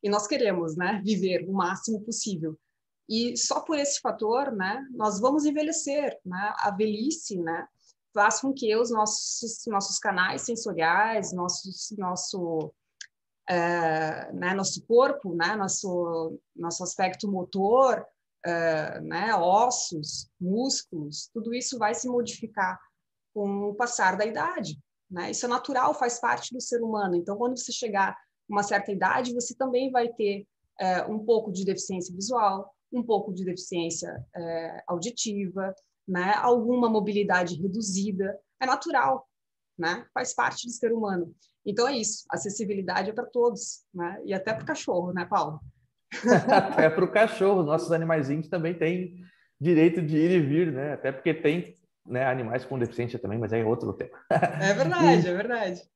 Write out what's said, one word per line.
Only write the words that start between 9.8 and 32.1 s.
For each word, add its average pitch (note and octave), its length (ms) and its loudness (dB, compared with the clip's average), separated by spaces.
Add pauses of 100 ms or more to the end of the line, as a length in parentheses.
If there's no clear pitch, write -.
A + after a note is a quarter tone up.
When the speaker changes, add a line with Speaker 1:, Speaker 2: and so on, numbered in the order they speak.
Speaker 1:
canais F#3+ 440 0
sensoriais, G3 920 0
nossos, F3+ 640 -6
nosso, F3+ 760 -4 (800)
é, E3 840 0
né? F3+ 180 -2
Nosso F#3+ 340 -4
corpo, A#3 480 6
né? F3 220 0
Nosso, F3 800 -2 (160)
nosso E3+ 280 -6
aspecto F#3 480 -2
motor, G3+ 760 2 (380)
é, E3 560 0
né? E3+ 340 -2
Ossos, F3+ 1040 2
músculos, F3+ 960 -4
tudo A#3 220 -6
isso B3+ 240 -6
vai A3 160 2
se A#3+ 140 -6
modificar A3 720 -4 (540)
com G3+ 380 -2
o G3+ 40 -8
passar G#3 440 0
da G#3+ 80 0
idade, A3 520 -6 (320)
né? F#3 200 -6
Isso G#3+ 160 -4
é - 20 -2
natural, B3+ 460 0
faz A#3+ 260 -2
parte - 320 0
do B3 80 -8
ser A#3+ 220 -2
humano. G#3 340 0
Então, F#3+ 220 -2
quando A#3+ 200 -2
você A#3+ 140 -8
chegar G3 380 0
a F#3+ 60 -12 (320)
uma G#3 140 0
certa G3+ 300 -2
idade, A#3+ 420 0
você A#3+ 220 -6
também C4 340 0
vai A#3+ 180 2
ter, G3+ 380 -2 (320)
é, F#3 260 0
um G#3+ 140 -4
pouco G#3+ 320 2
de F#3 140 -4
deficiência F#3 500 -4